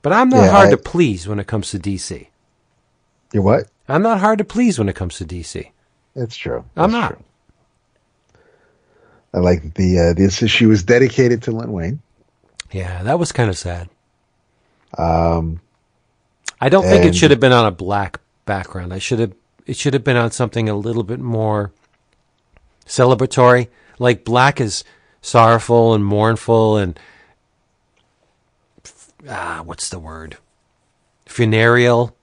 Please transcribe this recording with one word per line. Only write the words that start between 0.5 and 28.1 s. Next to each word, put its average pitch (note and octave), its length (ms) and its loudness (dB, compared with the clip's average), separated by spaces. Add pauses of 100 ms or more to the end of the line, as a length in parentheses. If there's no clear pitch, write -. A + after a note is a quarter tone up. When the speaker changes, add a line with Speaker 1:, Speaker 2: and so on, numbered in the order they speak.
Speaker 1:
hard G3 180 8
Speaker 2:
I - 20 6
Speaker 1:
to G3+ 60 4
please G#2 500 -2
when G#2 120 -6
it G2 80 -8
comes G#2+ 240 -6
to G2+ 80 -8
D G2 180 -6
C. - 320 -14 (1040)
Speaker 2:
You're G2+ 100 0
what? G#2 220 2 (240)
Speaker 1:
I'm D3+ 120 0
not A3 200 0
hard G#3+ 160 0
to G3+ 80 -4
please G#3+ 340 0
when G2+ 80 0
it F#2+ 80 -4
comes F2+ 220 -8
to F2 80 -10
D F2 180 -12
C. - 280 -14 (440)
Speaker 2:
It's A#2+ 220 -10
true. A#1+ 260 -8 (140)
Speaker 1:
I'm F#3 140 0
Speaker 2:
That's - 20 -2
Speaker 1:
not. A3 220 -4
Speaker 2:
true. - 80 -20 (2000)
I F#2 60 -2
like F2 360 0
the, F#2 240 2
uh, E2+ 140 2
this F#2+ 280 0
issue A2 300 2
is G2 120 2
dedicated A#2+ 600 2
to A#2+ 80 -6
Len A2+ 220 -8
Wein. F#2+ 280 -6 (720)
Speaker 1:
Yeah, F2+ 320 -10
that C#3+ 160 -2
was E3 120 -4
kinda A2 220 -2
sad. F2 360 -10 (1080)
Speaker 2:
Um, E2 600 -2 (1000)
Speaker 1:
I C3 100 0
don't F#3 140 4
think F3+ 200 6
it E3+ 60 6
Speaker 2:
and - 60 0
Speaker 1:
should D#3 160 4
have C3 80 4
been C3 120 4
on A#2 140 6
a G#2 60 0
black G2 480 -6 (260)
background. F#2 480 -8
I F#2+ 60 -10
should A2+ 200 -4
have, G#2 140 -2 (340)
it - 100 -8
should C#3 160 -2
have B2+ 100 -2
been B2+ 140 2
on A2+ 140 0
something A#2 380 -4
a G#2 60 -2
little A2 280 -4
bit A#2 160 -10
more A2 520 -4 (1160)
celebratory. B2 800 2 (320)
Like, B2 240 0
black B2+ 380 2
is G#2+ 220 -6 (380)
sorrowful A#2 720 4
and G#2 120 0
mournful A2 720 0
and, F#2 200 -4 (2250)